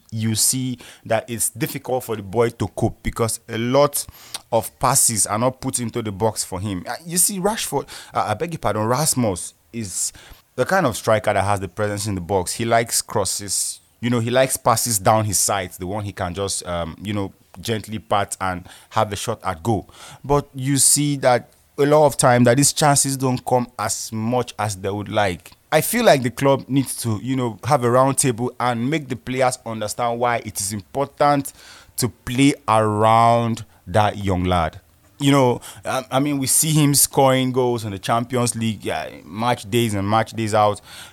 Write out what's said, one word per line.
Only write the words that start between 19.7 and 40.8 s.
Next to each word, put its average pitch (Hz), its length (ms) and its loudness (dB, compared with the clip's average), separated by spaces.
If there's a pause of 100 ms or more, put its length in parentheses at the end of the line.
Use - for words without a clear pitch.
But 139 320 0
you 135 240 -2
see 143 380 2
that 127 340 2 (260)
a 143 80 2
lot 147 220 6
of 135 100 0
time 123 280 6
that 120 140 6
these 143 140 4
chances 139 440 2
don't 127 280 -2
come 123 220 2 (100)
as - 360 -6
much 117 440 -2
as 104 200 -4
they 95 140 -4
would 101 180 -4
like. 101 420 -2 (220)
I 156 80 4
feel 226 240 0
like 156 180 6
the 123 80 0
club 139 380 2
needs 131 340 0
to, 113 180 0
you 123 140 -4
know, 120 300 -2
have 135 180 2
a 120 80 2
round 131 280 4
table 123 420 0
and 120 280 -2
make 151 200 -4
the 127 80 -6
players 127 500 0
understand 117 540 -4
why 120 160 2
it - 240 -8
is 101 120 -6
important 139 800 0 (440)
to 123 120 -2
play 135 460 2 (140)
around 113 960 4 (240)
that 104 300 2
young 95 260 0
lad. 87 360 0 (380)
You 139 140 4
know, 127 280 4 (240)
I, 120 280 -6
I 131 80 2
mean, 143 180 -2
we 131 80 -4
see 156 240 0
him 147 240 4
scoring 131 560 2
goals 123 340 0
in 110 60 -6
the 98 80 -8
Champions 120 560 -2
League, 113 300 -4
yeah, 80 260 -6 (140)
match 110 440 -4
days 117 260 0
and 98 140 -2
match 110 260 2
days 107 200 -2
out, 107 260 4 (320)